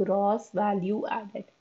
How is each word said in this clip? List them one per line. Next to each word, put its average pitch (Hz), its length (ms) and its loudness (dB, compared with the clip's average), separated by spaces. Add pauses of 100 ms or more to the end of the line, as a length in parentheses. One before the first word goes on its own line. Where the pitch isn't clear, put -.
gross 202 400 2 (140)
value 202 520 0
added। 202 360 -6 (180)